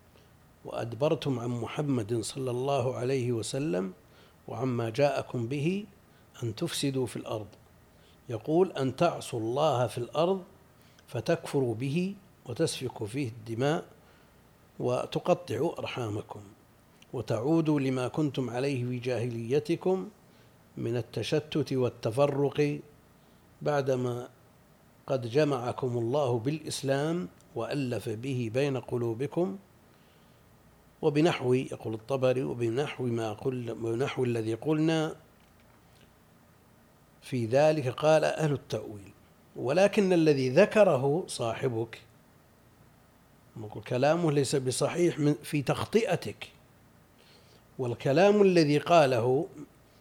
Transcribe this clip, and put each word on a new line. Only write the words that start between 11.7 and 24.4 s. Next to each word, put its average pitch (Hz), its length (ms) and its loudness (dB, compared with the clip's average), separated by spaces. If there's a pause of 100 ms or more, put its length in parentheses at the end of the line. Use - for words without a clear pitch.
به 165 400 -2 (300)
وتسفكوا - 600 -4
فيه 123 220 -4
الدماء 117 560 -2 (1000)
وتقطعوا 135 960 -2
أرحامكم 107 600 -8 (720)
وتعودوا 147 680 2
لما 131 280 0
كنتم 135 420 -2
عليه 123 360 -2
في 123 140 -4
جاهليتكم 131 1120 -2 (680)
من 120 200 -2
التشتت 135 760 -2
والتفرق، 139 1080 0 (800)
بعدما 131 680 0 (760)